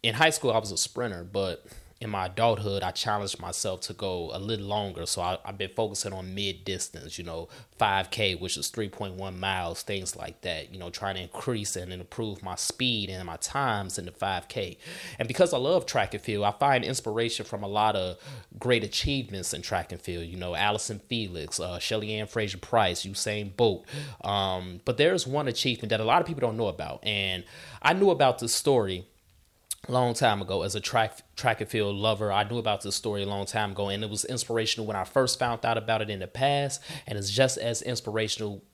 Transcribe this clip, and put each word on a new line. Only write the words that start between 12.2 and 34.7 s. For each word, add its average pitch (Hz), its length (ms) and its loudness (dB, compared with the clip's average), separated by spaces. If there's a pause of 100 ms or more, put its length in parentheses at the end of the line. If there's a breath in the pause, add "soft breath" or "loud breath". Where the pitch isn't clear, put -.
my 90 120 -6
speed 113 540 -2
and 92 160 -8
my 82 140 -8
times 104 600 0
in 90 60 -6
the 87 80 -10
five - 360 -2
K. 90 280 -4 (420 loud breath)
And 120 80 0
because 160 280 4
I - 20 2
love 147 300 2
track 101 260 2
and 104 100 -6
field, 101 220 0
I 104 60 4
find 139 340 4
inspiration 113 640 -2
from 104 160 -6
a 98 60 -4
lot 104 280 4
of 92 220 -2 (400 loud breath)
great 120 260 4
achievements 107 680 -2
in 78 80 -6
track 90 280 -2
and 85 100 -8
field. 85 260 -6
You 87 100 -10
know, 90 180 -6
Allison 104 440 0 (100)
Felix, 90 500 -4
uh, 90 200 -4
Shelly 107 340 -2
Ann 107 140 -4
Fraser 101 320 -2
Price, 98 480 4
Usain 101 500 -4
Bolt. 107 300 4 (360 loud breath)
Um, 92 640 0
but 123 140 0
there's 165 280 4
one 139 220 0
achievement 117 400 0
that 110 120 2
a 110 40 0
lot 131 160 6
of 170 60 2
people 156 160 -2
don't 113 160 0
know 110 100 2
about. - 380 -6
And 98 380 0 (360 loud breath)
I 151 140 6
knew 190 160 6
about 139 280 6
this 117 160 0
story 98 520 4 (840)
a 123 40 -2
long 123 220 4
time 107 280 4
ago 92 200 -2
as 95 120 -2
a 107 60 -2
track, 113 380 2 (180)
track 113 240 2
and 104 100 -4
field 101 240 2
lover. 104 380 2
I 104 100 4
knew 117 160 0
about 104 220 0
this 98 160 -4
story 104 260 -2
a 98 40 -2
long 101 200 -2
time 107 240 0
ago, 101 180 -2
and 101 140 -2
it 107 80 -4
was 107 140 -4
inspirational 113 600 0